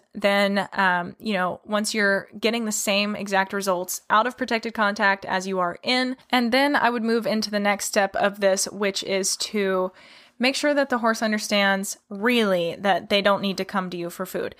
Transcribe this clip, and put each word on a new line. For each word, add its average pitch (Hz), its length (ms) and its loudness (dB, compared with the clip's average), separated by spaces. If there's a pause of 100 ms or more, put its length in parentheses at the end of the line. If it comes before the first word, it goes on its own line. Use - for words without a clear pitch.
(140)
then, 202 580 2
um, 180 460 0
you 214 160 -4
know, 185 300 -2
once 208 300 -2
you're 196 340 0 (120)
getting 233 240 0
the 214 80 -4
same 208 420 0
exact 190 380 0
results 190 480 -2 (100)
out 214 160 4
of 247 120 -6
protected 233 360 -2
contact 202 520 2
as 185 200 -2
you 190 120 -2
are 175 240 -2
in, 254 340 0 (140)
and 247 200 2
then 277 240 4
I 240 160 4
would 240 140 -2
move 226 220 2
into 214 240 -2
the 208 100 -2
next 202 240 0
step 196 320 0
of 202 240 0
this, 190 260 2
which 196 380 -4
is 190 320 -2
to 190 560 -2 (460)
make 262 180 2
sure 294 180 2
that 277 140 2
the 247 100 0
horse 220 240 0
understands 202 760 0 (100)
really 202 680 2
that 190 300 0
they 202 140 4
don't 202 200 2
need 190 140 -2
to 190 80 -4
come 185 260 -4
to 180 60 -8
you 170 140 -6
for 185 160 -8
food. - 340 -6